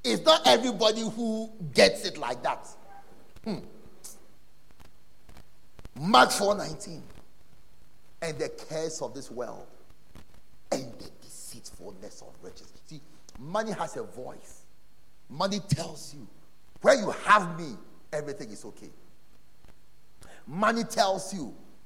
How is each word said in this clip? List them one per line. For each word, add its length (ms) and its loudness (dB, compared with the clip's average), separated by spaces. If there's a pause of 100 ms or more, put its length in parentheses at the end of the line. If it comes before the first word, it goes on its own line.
It's 220 2
not 220 10
everybody 540 8
who 500 0 (220)
gets 320 8
it 120 -4
like 260 -2
that. 240 0 (760)
Hmm. 160 -2 (2250)
Mark 360 10
four 240 6
nineteen. 480 -6 (1200)
And 180 -4
the 100 0
cares 520 -4
of 120 -4
this 160 -8
world 380 -6 (1040)
and 280 -2
the 100 -10 (120)
deceitfulness 1000 -12
of 200 -12
riches. 320 -12 (140)
See, 140 -12 (360)
money 340 0
has 260 -2
a 60 -4
voice. 600 -10 (640)
Money 300 2
tells 540 0
you, 140 -10 (540)
"Where 140 10
you 160 0
have 480 6
me, 180 -6 (340)
everything 400 -4
is 140 -10
okay." 260 -10 (1500)
Money 380 4
tells 500 4
you 220 -4 (300)